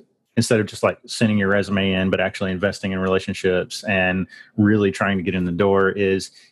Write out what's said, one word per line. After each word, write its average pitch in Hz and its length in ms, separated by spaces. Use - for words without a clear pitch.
instead 117 220
of 101 80
just, - 160
like, 101 240
sending 107 320
your 98 80
resume 98 460
in, 95 180
but 92 80
actually 95 320
investing 95 400
in 95 80
relationships 95 840
and 92 420
really 104 340
trying 98 260
to 90 60
get 92 100
in 92 120
the 90 60
door, 98 380
is 95 400